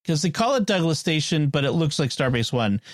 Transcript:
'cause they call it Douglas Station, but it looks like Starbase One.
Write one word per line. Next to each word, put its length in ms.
'cause 140
they 80
call 280
it 100
Douglas 320
Station, 500
but 160
it 80
looks 260
like 120
Starbase 420
One. 300